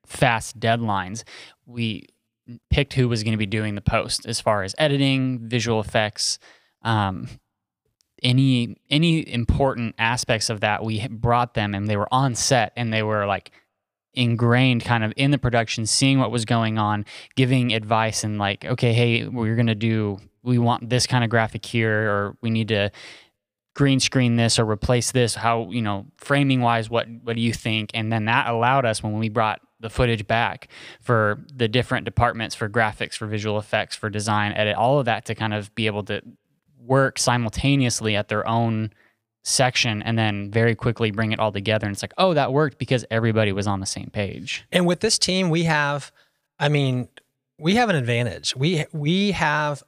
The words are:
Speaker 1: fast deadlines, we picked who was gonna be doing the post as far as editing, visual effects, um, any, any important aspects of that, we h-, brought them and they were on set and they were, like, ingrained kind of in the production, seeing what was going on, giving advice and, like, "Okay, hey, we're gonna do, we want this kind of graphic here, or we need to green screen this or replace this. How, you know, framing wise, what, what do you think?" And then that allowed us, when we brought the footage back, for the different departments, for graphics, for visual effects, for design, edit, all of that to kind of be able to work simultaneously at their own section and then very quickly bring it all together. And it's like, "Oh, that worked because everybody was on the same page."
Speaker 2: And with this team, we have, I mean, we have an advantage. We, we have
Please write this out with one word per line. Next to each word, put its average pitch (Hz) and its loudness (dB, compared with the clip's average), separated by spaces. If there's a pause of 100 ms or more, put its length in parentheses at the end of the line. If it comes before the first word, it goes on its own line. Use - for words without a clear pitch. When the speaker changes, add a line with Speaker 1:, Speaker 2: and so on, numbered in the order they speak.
Speaker 1:
fast 117 0
deadlines, 110 -2 (400)
we 117 -6 (600)
picked - 0
who 127 2
was 113 -2
gonna 110 0
be 107 -2
doing 107 -2
the 101 -8
post - -2
as 117 -4
far 104 0
as 95 -8
editing, 135 0
visual 113 0
effects, - -2 (440)
um, 101 0 (960)
any, 127 4 (140)
any 160 2
important 120 0
aspects 113 0
of 107 -4
that, 104 0
we 110 -2
h-, 110 -6
brought 120 0
them 104 -2
and 101 -2
they 104 0
were 101 -2
on 131 2
set 117 2
and 117 -4
they 110 0
were, 107 0
like, 98 -4 (640)
ingrained 120 4
kind 117 2
of 107 -2
in 139 2
the 143 2
production, 117 -2
seeing 135 2
what 113 0
was 117 -2
going 110 0
on, 104 0 (320)
giving 127 2
advice 110 0
and, 107 -2
like, 101 -2
"Okay, 120 0
hey, 117 2
we're 113 -2
gonna 117 2
do, 107 -2 (240)
we 123 0
want 120 0
this 123 0
kind 123 2
of 110 -2
graphic 110 0
here, 110 0
or 101 -2
we 117 -4
need 113 0
to 101 2 (840)
green 135 4
screen 123 2
this 117 2
or 120 4
replace 117 0
this. 123 2
How, 113 -2
you 117 -2
know, 101 -4 (100)
framing 139 2
wise, 117 2
what, 117 -2 (160)
what 117 -4
do 113 0
you 117 2
think?" 110 -4
And 110 -2
then 110 0
that 120 2
allowed 120 2
us, 110 -2
when 107 -4
we 110 -2
brought 107 -2 (200)
the 110 -10
footage 117 0
back, 113 -2 (340)
for 110 2
the 120 -2
different 120 -2
departments, 113 -2
for 110 -4
graphics, 110 -2
for 113 -8
visual 104 -2
effects, 104 -4
for 113 -4
design, 104 0
edit, 104 0
all 127 2
of 123 -2
that 110 0
to 113 -4
kind 110 -4
of 104 -6
be 110 -2
able 104 -4
to 101 -6 (560)
work 131 0
simultaneously 120 0
at 101 -2
their 107 -2
own 113 0 (540)
section 123 0
and 113 0
then 101 -2
very 113 2
quickly 110 -2
bring 107 -2
it 110 -4
all 107 0
together. 101 0
And 101 -4
it's - -10
like, 101 -8
"Oh, 185 4
that 131 2
worked 147 0
because 117 -2
everybody 110 2
was 101 -2
on 98 0
the 95 -6
same - -8
page." - -8
Speaker 2:
And 180 4
with 175 0
this 220 0
team, 185 0
we 165 2
have, 147 0 (460)
I - 2
mean, 131 0 (500)
we 165 2
have 240 4
an 175 2
advantage. 120 -2
We, 151 0
we 175 0
have 151 0